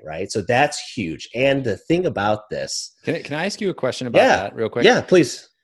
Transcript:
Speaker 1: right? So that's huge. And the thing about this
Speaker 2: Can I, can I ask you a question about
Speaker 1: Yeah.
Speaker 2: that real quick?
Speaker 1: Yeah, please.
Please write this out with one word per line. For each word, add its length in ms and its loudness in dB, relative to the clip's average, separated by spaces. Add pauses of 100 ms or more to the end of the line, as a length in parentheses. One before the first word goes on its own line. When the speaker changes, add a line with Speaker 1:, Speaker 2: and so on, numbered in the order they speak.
Speaker 1:
right? 260 -8
So 100 -2
that's 380 0 (140)
huge. 420 -8
And 300 2
the 100 -2
thing 300 0
about 440 -2
this 540 -8
Speaker 2:
Can 120 -4
I, 60 -8
can 140 -10
I 100 -4
ask 140 -6
you 100 -2
a 40 -4
question 340 -4
about 120 2
Speaker 1:
Yeah. 180 6
Speaker 2:
that 180 -6
real 140 -2
quick? 160 0
Speaker 1:
Yeah, 160 6
please. 480 2 (140)